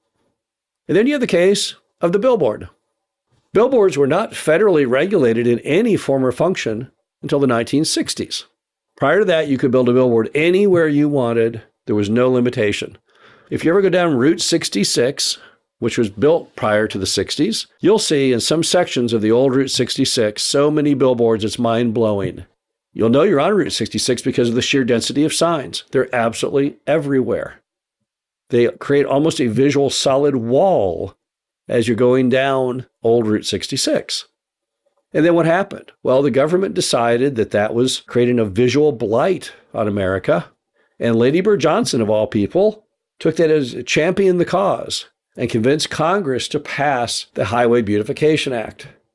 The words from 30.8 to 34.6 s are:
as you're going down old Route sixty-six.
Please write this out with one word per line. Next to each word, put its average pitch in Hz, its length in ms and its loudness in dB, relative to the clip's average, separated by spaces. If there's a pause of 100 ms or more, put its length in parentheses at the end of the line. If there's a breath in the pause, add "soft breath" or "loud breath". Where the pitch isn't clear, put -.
as 113 180 0
you're 113 120 0
going 127 320 2
down 131 560 -2 (160)
old 117 240 2
Route 107 180 0
sixty-six. - 840 -4 (840)